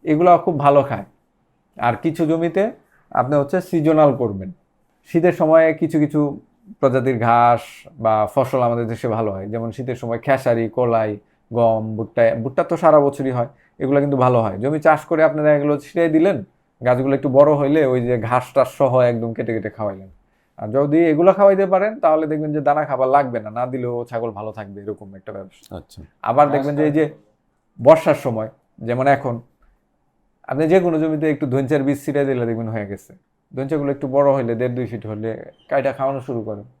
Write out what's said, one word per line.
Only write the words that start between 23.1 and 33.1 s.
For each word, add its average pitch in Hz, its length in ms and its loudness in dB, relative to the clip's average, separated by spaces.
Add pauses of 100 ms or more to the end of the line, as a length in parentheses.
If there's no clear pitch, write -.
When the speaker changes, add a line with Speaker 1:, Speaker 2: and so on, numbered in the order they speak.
Speaker 1:
না, 107 100 -12
না 120 160 -6
দিলেও 123 440 -6
ছাগল 117 200 -6
ভালো 104 220 -12
থাকবে, 101 280 -16
এরকম 101 340 -12
একটা 98 220 -18
ব্যবস্থা। 98 400 -18
Speaker 2:
আচ্ছা। - 260 -20 (200)
Speaker 1:
আবার 127 280 2
দেখবেন 143 260 -2
যে 151 80 0
এই 147 80 0
যে 156 120 2
Speaker 3:
ঘাস - 840 -16
Speaker 1:
বর্ষার 170 380 4
সময়, 113 240 -6 (400)
যেমন 127 180 0
এখন 131 340 0 (1080)
আপনি 139 200 -2
যে 185 120 4
কোনো 170 220 0
জমিতে 156 280 -2
একটু 147 160 -4
ধইঞ্চার 139 360 0
বীজ 139 220 -2
ছিটাই 143 220 -2
দিলে 123 200 -2
দেখবেন 113 220 -4
হয়ে 107 180 -6
গেছে। 95 260 -14 (440)